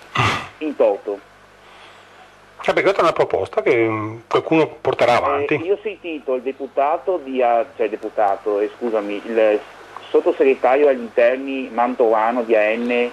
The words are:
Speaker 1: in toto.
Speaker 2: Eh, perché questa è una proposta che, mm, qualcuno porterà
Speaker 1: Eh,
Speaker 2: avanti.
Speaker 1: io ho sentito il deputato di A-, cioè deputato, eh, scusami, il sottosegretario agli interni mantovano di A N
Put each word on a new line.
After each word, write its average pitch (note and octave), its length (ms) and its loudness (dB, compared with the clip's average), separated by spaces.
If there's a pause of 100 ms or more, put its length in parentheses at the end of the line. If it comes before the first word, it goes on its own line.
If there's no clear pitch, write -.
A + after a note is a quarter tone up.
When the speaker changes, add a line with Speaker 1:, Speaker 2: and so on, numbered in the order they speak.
(600)
Speaker 1:
in D3+ 160 -6
toto. G2+ 440 0 (1500)
Speaker 2:
Eh, - 20 -10
perché - 160 0
questa G3 180 2
è - 20 2
una D#3+ 100 2
proposta - 480 -2
che, F3 140 2 (140)
mm, A2 280 -6 (100)
qualcuno D#3 400 2
porterà - 460 0
Speaker 1:
Eh, A#2 40 4
Speaker 2:
avanti. C#3+ 460 0
Speaker 1:
io F#3 120 0
ho G3 80 -4
sentito D#3+ 520 -6
il B2+ 60 -4
deputato C#3+ 800 -2
di C3 220 -4
A-, A#2 220 2 (100)
cioè A2 140 -2
deputato, G#2 720 -2
eh, G#2 160 -2
scusami, G#2 480 -4
il A2 340 2 (500)
sottosegretario D3 800 2
agli C3 140 2
interni C3 720 0
mantovano A#2 720 0
di A2+ 120 2
A G#2+ 180 4
N A#2+ 400 -2